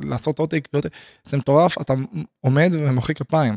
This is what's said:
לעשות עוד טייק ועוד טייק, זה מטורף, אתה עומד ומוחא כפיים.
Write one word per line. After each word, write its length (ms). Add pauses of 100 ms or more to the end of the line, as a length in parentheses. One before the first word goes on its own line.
לעשות 340
עוד 120
טייק 220
ועוד 100
טייק, 120 (300)
זה 120
מטורף, 440
אתה 140 (460)
עומד 380
ומוחא 340
כפיים. 440